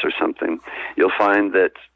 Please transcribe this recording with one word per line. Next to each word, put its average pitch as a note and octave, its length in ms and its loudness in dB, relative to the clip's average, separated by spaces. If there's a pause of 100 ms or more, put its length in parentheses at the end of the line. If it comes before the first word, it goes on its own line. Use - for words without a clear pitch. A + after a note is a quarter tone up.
or - 60 0 (100)
something, E2+ 400 -4 (360)
you'll F#2 200 4
find G2+ 380 2
that F#2 180 4 (240)